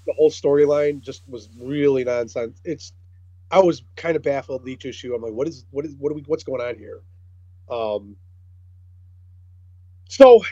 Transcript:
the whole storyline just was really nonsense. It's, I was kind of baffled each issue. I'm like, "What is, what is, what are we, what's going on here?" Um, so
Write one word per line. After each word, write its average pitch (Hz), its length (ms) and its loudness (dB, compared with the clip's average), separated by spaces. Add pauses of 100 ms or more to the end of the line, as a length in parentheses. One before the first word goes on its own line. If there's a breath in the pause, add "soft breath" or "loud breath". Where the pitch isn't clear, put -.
the 151 60 -4
whole 151 180 4
storyline 147 720 2
just 127 260 -14
was 113 220 -16 (120)
really 135 420 0
nonsense. 120 600 -4
It's, - 300 -12 (580)
I 170 80 6
was 175 240 2 (120)
kind 165 200 -4
of 147 80 -4
baffled 135 440 -6
each 131 180 -14
issue. 127 280 -10
I'm 113 80 -6
like, 113 120 -10
"What 127 140 -4
is, 135 220 -14
what 143 160 -10
is, 151 140 -14
what 143 120 -6
are 151 40 -8
we, 151 100 -14
what's 147 180 -6
going 131 180 -8
on 120 180 -8
here?" - 220 -18 (680)
Um, 104 460 -6 (1900)
so 233 320 8 (100)